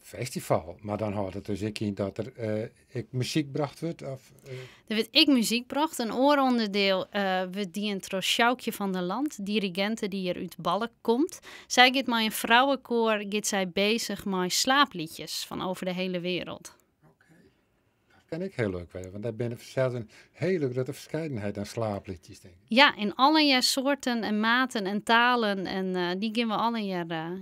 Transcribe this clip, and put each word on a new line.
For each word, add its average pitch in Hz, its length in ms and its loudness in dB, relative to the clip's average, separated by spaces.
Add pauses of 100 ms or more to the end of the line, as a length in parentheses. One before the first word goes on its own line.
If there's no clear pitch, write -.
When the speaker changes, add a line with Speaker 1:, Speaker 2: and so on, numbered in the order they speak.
Speaker 1:
festival, 92 800 -4
maar 104 160 -2
dan 107 160 -2
houdt 98 200 -4
het 98 120 -10
dus 101 160 -4
ik 107 180 -4
in 104 140 -2
dat 95 240 -4
er, 113 180 -6
eh, 107 280 -4 (240)
ik 120 240 -8
muziek 135 400 -2
bracht 143 280 -4
wordt, 165 220 -8
of, 135 300 -12 (120)
eh? 139 80 -16 (360)
Speaker 2:
Er 214 80 -4
wordt 220 160 0
ik 294 160 6
muziek 247 400 4
bracht, 294 320 -2
een 226 140 -2
ooronderdeel, 226 960 4
eh, 190 320 0 (100)
wordt 185 220 -6
die 208 240 -4 (100)
door 190 160 -4
Sjoukje 240 500 2
van 196 180 -2
der 185 100 -2
Land, 208 440 -4
dirigente 202 600 -2
die 185 220 -4
er 175 60 -2
uit 175 220 -8
Balk 180 340 -2 (100)
komt. 247 380 2 (280)
Zij 254 260 6
gaat 254 120 0
met 240 140 0
een 220 120 2
vrouwenkoor, 233 960 2
gaat 208 180 -2
zij 190 220 0
bezig 202 560 0
met 180 280 0
slaapliedjes 185 920 0
van - 140 -8
over 185 240 -4
de 185 80 -4
hele 185 260 -4
wereld. - 560 -6 (280)
Speaker 1:
Oké. - 300 -20 (720)
Dat - 180 -20
vind 165 160 -8
ik 190 140 -6
heel 110 140 2
leuk, 87 220 -6 (200)
want 104 120 -10
daar 117 120 -4
ben 117 160 -4
ik 120 100 -10
zelfs 131 340 0
een 113 140 -8 (220)
hele 156 400 0
grote 127 220 -2
verscheidenheid 120 640 -6
aan 101 80 -4
slaapliedjes, 101 760 -6
denk - 140 -20
ik. - 120 -20
Speaker 2:
Ja, 262 300 4
in 208 200 -4
alle 285 460 6
soorten 254 640 0
en 208 160 0
maten 233 460 0
en 202 180 -2
talen 233 640 4
en, 190 300 -2
eh, 180 220 0
die 220 160 -2
gaan 233 140 0
we 214 80 0
alle 226 240 0
jaar, 185 280 -4
eh, 165 240 -6 (100)